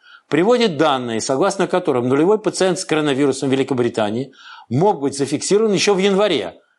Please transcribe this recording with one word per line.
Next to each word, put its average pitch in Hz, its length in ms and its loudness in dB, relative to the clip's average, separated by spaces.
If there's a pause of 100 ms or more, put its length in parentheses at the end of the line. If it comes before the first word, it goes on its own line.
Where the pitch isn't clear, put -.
(280)
приводит 202 500 2
данные, 127 440 0
согласно 165 460 0
которым 135 420 0
нулевой 175 320 2
пациент 180 380 0
с - 60 -10
коронавирусом 143 640 0
в - 20 0
Великобритании 123 800 -2 (360)
мог 165 320 0
быть 139 140 -2
зафиксирован 180 560 0
еще 202 220 2
в 180 60 0
январе, 190 600 0 (200)